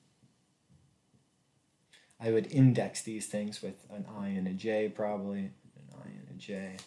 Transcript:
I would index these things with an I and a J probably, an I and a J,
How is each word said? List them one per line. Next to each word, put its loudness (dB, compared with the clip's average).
I 0
would 4
index 6
these -6
things -4
with -8
an -8
I -4
and 0
a -2
J 2
probably, -2
an -6
I -16
and -14
a -12
J, -8